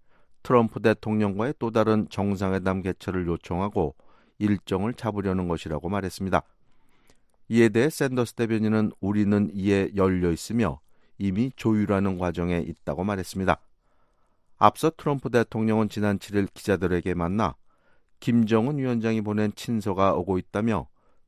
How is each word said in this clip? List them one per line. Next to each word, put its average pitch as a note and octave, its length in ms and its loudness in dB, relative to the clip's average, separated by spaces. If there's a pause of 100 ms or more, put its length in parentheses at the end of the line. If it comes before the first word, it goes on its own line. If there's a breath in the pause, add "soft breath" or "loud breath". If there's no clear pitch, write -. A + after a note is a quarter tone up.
(420)
트럼프 A#2 380 4
대통령과의 G#2+ 800 0
또 A#2 100 -2
다른 G#2+ 380 2
정상회담 F#2+ 760 -2
개최를 F#2 460 -4
요청하고 F2 640 -2 (440 soft breath)
일정을 G#2 560 -2
잡으려는 G2 520 -2
것이라고 E2 420 -4
말했습니다. F#2 540 -2 (1080)
이에 A2+ 180 6
대해 A2+ 220 2
샌더스 B2+ 440 -4
대변인은 A2 640 0
"우리는 G#2 540 2
이에 G2 420 0
열려 F#2 380 2
있으며 F#2+ 480 -2 (360)
이미 G2 380 -2
조율하는 G2 640 0
과정에 F2 400 -2
있다"고 D#2+ 460 -6
말했습니다. F#2+ 520 -2 (1000)
앞서 G#2 320 4
트럼프 C#3+ 400 -4
대통령은 A2 580 0
지난 G#2 300 0
칠 - 160 -12
일 G2 140 0
기자들에게 F2+ 680 0
만나 F2+ 400 -2 (640)
김정은 A#2 600 2
위원장이 A2+ 420 0
보낸 G#2 340 -2
친서가 G2 600 0
오고 F#2 240 0
있다며 G2+ 500 -2 (400)